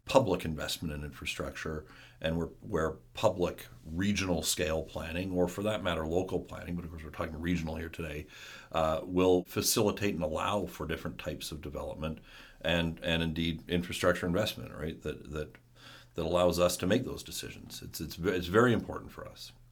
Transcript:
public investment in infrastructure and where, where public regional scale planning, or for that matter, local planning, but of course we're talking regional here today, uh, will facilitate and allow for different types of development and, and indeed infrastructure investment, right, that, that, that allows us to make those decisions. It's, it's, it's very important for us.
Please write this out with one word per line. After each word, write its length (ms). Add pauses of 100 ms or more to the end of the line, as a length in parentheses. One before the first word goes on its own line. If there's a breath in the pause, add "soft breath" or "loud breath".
public 400
investment 480
in 100
infrastructure 840 (360 loud breath)
and 160
where, 120 (120)
where 300 (220)
public 540 (260)
regional 480
scale 400
planning, 500
or 160
for 140
that 220
matter, 240
local 320
planning, 360
but 100
of 40
course 140
we're 80
talking 280
regional 360
here 140
today, 360 (460 loud breath)
uh, 320
will 400
facilitate 720
and 80
allow 420
for 220
different 320
types 320
of 100
development 560 (440 loud breath)
and, 420
and 180
indeed 460
infrastructure 580
investment, 480
right, 300
that, 280
that, 240 (600 loud breath)
that 80
allows 340
us 200
to 100
make 160
those 180
decisions. 600
It's, 160
it's, 180
it's 300
very 240
important 400
for 160
us. 240 (200)